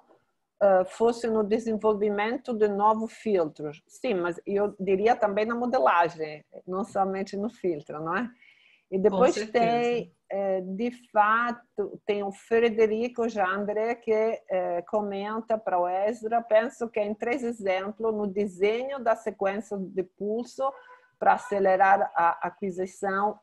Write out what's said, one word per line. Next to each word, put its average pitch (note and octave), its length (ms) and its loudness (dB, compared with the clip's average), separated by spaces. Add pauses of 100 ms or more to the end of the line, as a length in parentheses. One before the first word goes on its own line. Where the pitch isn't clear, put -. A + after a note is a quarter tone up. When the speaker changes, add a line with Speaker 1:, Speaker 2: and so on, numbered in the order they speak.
(600)
Speaker 1:
eh, F#3 240 6
fosse A#3 420 0
no A3 160 2
desenvolvimento G#3+ 1080 0
de G#3+ 140 2
novos A3 460 0
filtros. D#3 760 -2
Sim, A#3+ 280 -4
mas E3+ 300 -2
eu G3+ 340 -2
diria G3 360 2
também G#3 300 0
na A#3+ 100 -2
modelagem, F3 880 0 (240)
não F#3+ 160 -4
somente G3 540 -4
no G#3 120 -4
filtro, D3+ 540 -6
não E3 120 -2
é? A#3+ 140 -4 (600)
E F#3+ 60 -2
Speaker 2:
Com F#3+ 40 -2
Speaker 1:
depois G#3 340 4
Speaker 2:
certeza. A3 160 -6
Speaker 1:
tem, A#3+ 640 0 (180)
eh, F#3+ 300 -2
de F#3+ 300 -6 (200)
fato, A3 920 0
tem G3+ 180 0
o G3 80 -6
Frederico A3+ 960 0
Jandre, G#3 680 -2
que, A#3 160 -4 (380)
eh, F3+ 380 -2
comenta G#3+ 680 -2
para F#3 220 -2
o F3+ 80 2
Ezra, A3 540 0
penso A3+ 460 2
que A3 120 -4
em G#3 140 -2
três A#3+ 300 -2
exemplos, G#3 720 -2
no G#3 120 -2
desenho G#3 720 -2
da A3+ 160 2
sequência G3+ 600 -4
de F#3+ 260 -4
pulso A#3+ 680 -6 (480)
para G3 140 6
acelerar F#3+ 840 4
a E3+ 320 2
aquisição G3 960 -4